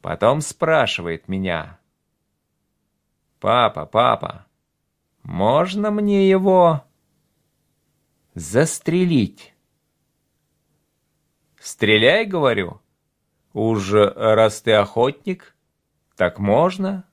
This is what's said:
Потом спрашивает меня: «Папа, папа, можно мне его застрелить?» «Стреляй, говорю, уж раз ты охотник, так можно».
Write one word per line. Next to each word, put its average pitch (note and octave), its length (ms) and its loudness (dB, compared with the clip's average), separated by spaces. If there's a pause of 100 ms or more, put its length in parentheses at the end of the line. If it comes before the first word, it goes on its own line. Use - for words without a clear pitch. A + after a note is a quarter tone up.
Потом A2+ 400 -2
спрашивает A#2+ 880 -4
меня: E2+ 500 -6 (1600)
«Папа, A2 460 0
папа, - 600 -2 (800)
можно E3+ 640 0
мне G3+ 400 2
его F#3 540 2 (1500)
застрелить?» C#3+ 1200 -2 (2000)
«Стреляй, A#2 680 2
говорю, B2 560 -2 (720)
уж G#2+ 400 -2
раз G#2+ 680 2
ты A2+ 120 0
охотник, B2 840 -2 (640)
так F2+ 220 -2
можно». F#3 720 -2